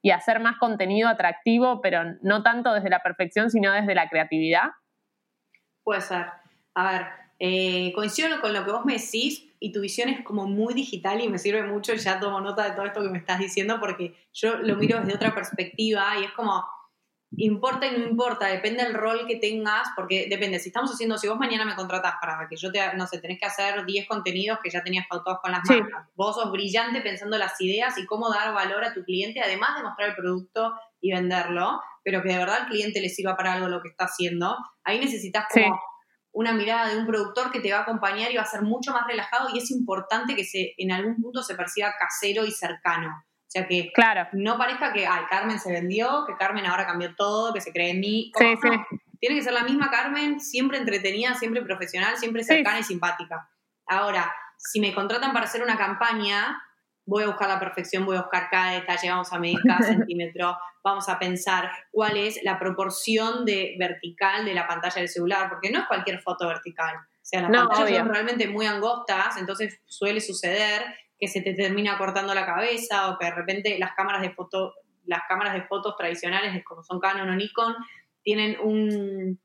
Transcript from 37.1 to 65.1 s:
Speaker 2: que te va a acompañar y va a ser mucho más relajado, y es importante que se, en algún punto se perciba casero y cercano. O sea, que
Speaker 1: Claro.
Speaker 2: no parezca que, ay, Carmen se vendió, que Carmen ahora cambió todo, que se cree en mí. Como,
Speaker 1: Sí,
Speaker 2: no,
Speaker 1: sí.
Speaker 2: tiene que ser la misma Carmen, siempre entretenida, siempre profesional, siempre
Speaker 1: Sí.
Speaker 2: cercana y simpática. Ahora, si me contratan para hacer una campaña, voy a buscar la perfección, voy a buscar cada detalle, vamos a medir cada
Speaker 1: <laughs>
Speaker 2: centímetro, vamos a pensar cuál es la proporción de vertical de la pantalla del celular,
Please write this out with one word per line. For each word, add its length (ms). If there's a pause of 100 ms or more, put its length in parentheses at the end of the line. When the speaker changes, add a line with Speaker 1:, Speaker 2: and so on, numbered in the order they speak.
Speaker 2:
que 80
te 120
va 80
a 40
acompañar 480
y 60
va 40
a 40
ser 180
mucho 280
más 140
relajado, 480
y 60
es 100
importante 640
que 100
se, 340
en 120
algún 300
punto 220
se 100
perciba 440
casero 460
y 80
cercano. 720 (180)
O 100
sea, 140
que 300
Speaker 1:
Claro. 380
Speaker 2:
no 260
parezca 340
que, 140
ay, 200
Carmen 300
se 140
vendió, 560
que 100
Carmen 300
ahora 180
cambió 300
todo, 360
que 100
se 100
cree 180
en 100
mí. 320
Como, 160
Speaker 1:
Sí, 200
Speaker 2:
no, 60
Speaker 1:
sí. 240 (220)
Speaker 2:
tiene 180
que 40
ser 120
la 100
misma 260
Carmen, 500
siempre 380
entretenida, 560
siempre 300
profesional, 540
siempre 260
Speaker 1:
Sí. 100
Speaker 2:
cercana 240
y 60
simpática. 640 (380)
Ahora, 440 (240)
si 240
me 140
contratan 400
para 120
hacer 180
una 160
campaña, 840 (460)
voy 160
a 20
buscar 240
la 100
perfección, 460
voy 120
a 40
buscar 300
cada 220
detalle, 360
vamos 240
a 60
medir 260
cada 140
Speaker 1:
<laughs> 280
Speaker 2:
centímetro, 480 (280)
vamos 260
a 80
pensar 540 (200)
cuál 260
es 260
la 160
proporción 840
de 340
vertical 640
de 80
la 140
pantalla 340
del 80
celular, 400